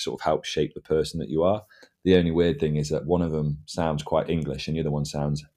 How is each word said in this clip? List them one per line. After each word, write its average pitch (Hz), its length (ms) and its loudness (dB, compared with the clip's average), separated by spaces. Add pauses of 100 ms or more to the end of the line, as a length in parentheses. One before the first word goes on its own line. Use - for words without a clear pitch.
sort 62 180 -6
of - 40 -6
helped 78 220 0
shape 76 280 -2
the - 60 -14
person 78 400 -2
that 73 80 -6
you 76 140 0
are." 101 220 2 (400)
The 92 120 8
only 85 140 4
weird 82 300 2
thing 76 160 0
is 76 140 -2
that 73 140 -2
one 87 160 2
of 82 120 0
them 76 340 -2
sounds 78 380 -2
quite 80 260 0
English 73 380 -2
and 78 80 -2
the 80 40 -2
other 76 120 -2
one 73 120 -2
sounds 73 400 -2 (120)